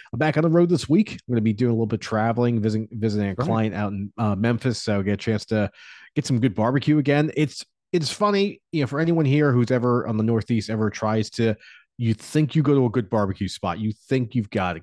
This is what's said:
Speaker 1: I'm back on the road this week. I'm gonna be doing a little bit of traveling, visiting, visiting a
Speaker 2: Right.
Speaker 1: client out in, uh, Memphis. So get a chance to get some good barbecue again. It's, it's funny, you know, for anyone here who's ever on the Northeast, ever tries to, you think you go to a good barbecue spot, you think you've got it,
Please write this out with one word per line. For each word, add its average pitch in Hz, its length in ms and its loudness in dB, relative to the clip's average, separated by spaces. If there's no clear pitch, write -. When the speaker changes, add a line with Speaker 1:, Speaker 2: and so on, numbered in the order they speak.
Speaker 1:
I'm 117 60 -6
back 151 180 0
on 156 60 2
the 165 80 2
road 175 180 4
this 175 180 0
week. 196 260 2
I'm - 200 -10
gonna 113 80 2
be 110 140 2
doing 120 160 0
a - 20 2
little 113 140 0
bit 107 80 -4
of - 60 -4
traveling, 117 600 0
visiting, 110 320 -2
visiting 104 360 -2
a 95 60 -4
Speaker 2:
Right. 120 120 -4
Speaker 1:
client 110 280 0
out 101 180 -4
in, 101 260 -8
uh, 107 160 0
Memphis. 117 480 -2
So 101 200 0
get 101 100 0
a 98 40 0
chance 107 300 -2
to 104 240 0
get - 120 -2
some 123 140 0
good 113 140 0
barbecue 131 440 2
again. 143 380 2
It's, - 280 -4
it's 160 180 -2
funny, 202 500 0
you 160 80 0
know, 127 80 2
for 143 100 -4
anyone 165 260 2
here 143 280 4
who's 120 180 2
ever 123 360 2
on 110 100 -2
the 107 80 0
Northeast, 113 440 0
ever 107 220 0
tries 110 400 -2
to, 113 260 0
you 113 160 0
think 151 440 -2
you 156 60 4
go 143 120 4
to 131 120 4
a 113 40 0
good 110 180 -2
barbecue 98 400 -2
spot, 87 300 -6
you 107 140 -2
think 127 260 -2
you've 110 160 -2
got 90 260 -2
it, 80 60 -14